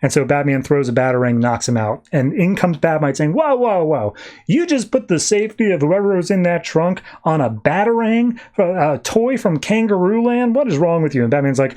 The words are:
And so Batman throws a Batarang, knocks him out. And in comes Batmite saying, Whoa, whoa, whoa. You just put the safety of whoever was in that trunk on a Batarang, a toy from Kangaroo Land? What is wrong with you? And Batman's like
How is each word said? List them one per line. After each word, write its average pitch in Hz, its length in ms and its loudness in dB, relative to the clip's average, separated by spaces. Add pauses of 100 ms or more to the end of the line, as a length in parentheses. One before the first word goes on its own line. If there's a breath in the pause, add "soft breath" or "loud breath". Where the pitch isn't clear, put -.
And 135 120 0
so 143 120 2
Batman 139 380 0
throws 139 260 0
a 123 40 -2
Batarang, 123 460 2
knocks 117 300 0
him 123 80 0
out. 110 360 -2
And 139 200 0
in 190 240 0
comes 175 200 0
Batmite 151 400 0
saying, 151 160 0
Whoa, 285 240 0
whoa, 220 280 0
whoa. 131 300 -2 (320 loud breath)
You 302 200 0
just 277 240 -2
put - 180 -2
the 170 100 0
safety 214 520 0
of 175 100 2
whoever 190 360 2
was 175 140 -2
in 196 140 2
that 175 200 0
trunk 175 380 -2 (220 loud breath)
on 160 160 0
a 123 100 0
Batarang, 226 880 0 (200 loud breath)
a 170 400 0
toy 240 380 0
from 190 220 0
Kangaroo 208 640 0
Land? 240 300 0
What 269 140 0
is 156 100 0
wrong 170 240 2
with 147 120 -2
you? 131 80 2
And 117 80 0
Batman's 139 280 0
like 135 180 0